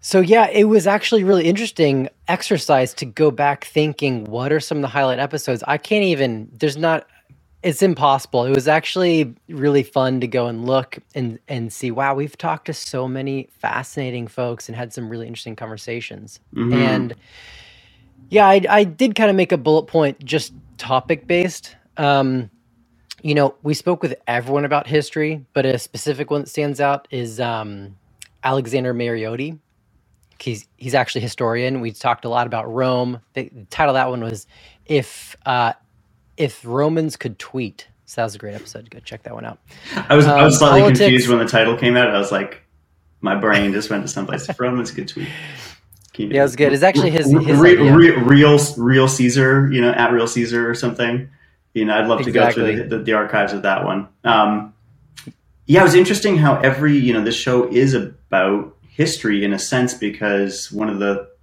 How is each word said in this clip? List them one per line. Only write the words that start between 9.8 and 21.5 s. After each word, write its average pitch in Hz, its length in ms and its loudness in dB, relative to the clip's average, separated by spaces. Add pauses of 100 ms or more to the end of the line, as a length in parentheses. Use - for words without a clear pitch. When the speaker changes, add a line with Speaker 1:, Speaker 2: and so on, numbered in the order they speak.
Speaker 1:
fun 131 380 -2
to 127 60 -4
go 120 220 -2
and 117 180 -8
look 131 320 -2 (160)
and, 120 240 -8 (100)
and 117 240 -8
see, 127 180 -8
wow, 139 240 -4
we've 143 220 -8
talked 160 300 -8
to 160 80 -10
so 127 340 -8
many 135 400 -8 (100)
fascinating 123 680 -8
folks 120 400 -8
and 113 80 -14
had 120 160 -12
some 120 160 -12
really 113 180 -12
interesting 113 300 -16
conversations. 110 840 -14 (140)
Speaker 2:
Mm-hmm. 120 200 -2
Speaker 1:
And, 120 400 0 (1120)
yeah, 202 180 6
I, 196 220 6
I 208 160 4
did 202 300 -2
kinda 214 180 2
make 190 200 0
a 180 40 0
bullet 156 300 2
point, 147 360 -2
just 151 300 -6 (240)
topic-based. 165 1000 -4 (220)